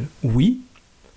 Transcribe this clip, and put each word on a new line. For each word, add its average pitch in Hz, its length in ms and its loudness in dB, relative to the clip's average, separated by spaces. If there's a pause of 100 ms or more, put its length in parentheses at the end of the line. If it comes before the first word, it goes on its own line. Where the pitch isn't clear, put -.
(240)
Oui, 147 360 2 (580)